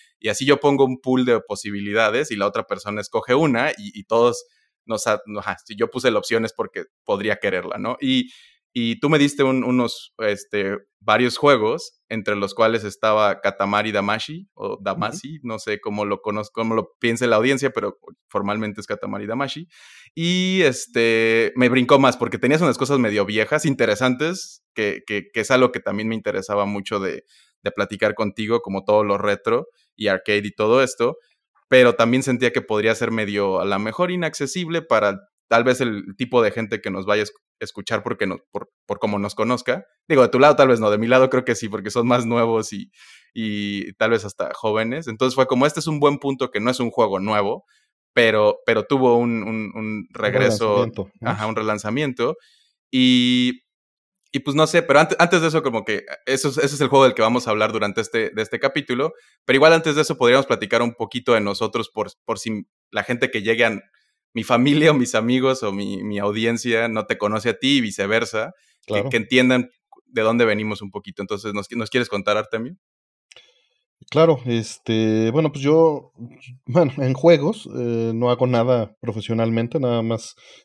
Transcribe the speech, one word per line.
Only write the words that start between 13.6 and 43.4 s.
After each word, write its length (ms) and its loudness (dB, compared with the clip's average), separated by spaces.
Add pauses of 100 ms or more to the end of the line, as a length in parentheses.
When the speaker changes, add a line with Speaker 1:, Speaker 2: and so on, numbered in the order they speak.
Speaker 1:
Damacy, 640 -4
o 260 -10
Damacy, 580 -8
Speaker 2:
Ujú. 100 -14
Speaker 1:
no 100 -8
sé 220 -8
cómo 240 -6
lo 160 -4
conozco, 400 -8
cómo 140 -2
lo 240 -2
piense 280 -2
la 100 4
audiencia, 340 0
pero 280 -6 (300)
formalmente 520 -4
es 60 -16
Katamari 400 -8
Damacy. 420 -8 (460)
Y, 480 0
este, 920 2
me 140 4
brincó 300 6
más, 180 4
porque 220 -4
tenías 220 2
unas 180 2
cosas 200 0
medio 260 0
viejas, 400 -2
interesantes, 960 -2 (120)
que, 320 -4
que, 260 -6
que 80 -4
es 100 -6
algo 220 4
que 80 -8
también 280 -6
me 60 -4
interesaba 500 -4
mucho 360 -4
de, 240 -6 (380)
de 100 -4
platicar 420 -2
contigo, 460 -2
como 240 -8
todo 180 4
lo 160 0
retro 480 -2 (300)
y 120 -2
arcade 380 0
y 80 -10
todo 280 4
esto, 340 -2 (520)
pero 280 8
también 260 2
sentía 300 0
que 100 -2
podría 320 0
ser 160 -2
medio, 500 -2
a 40 -2
lo 140 -2
mejor, 320 -4
inaccesible 720 -6
para 360 0 (300)
tal 160 4
vez 160 2
el 240 -4 (120)
tipo 260 0
de 80 2
gente 300 -6
que 100 -8
nos 160 -8
vaya 160 0
a 20 -2
esc-, 80 -10 (260)
escuchar 440 -8
porque 240 -4
no, 120 -8 (140)
por, 180 -12 (160)
por 120 -8
cómo 200 -2
nos 160 -4
conozca. 500 -2 (220)
Digo, 160 6
de 60 6
tu 100 2
lado 180 8
tal 120 6
vez 100 4
no, 120 2
de 80 2
mi 80 -2
lado 240 6
creo 140 2
que 100 0
sí, 140 -6
porque 220 -6
son 160 -2
más 200 2
nuevos 460 0
y, 180 -12 (440)
y 600 -6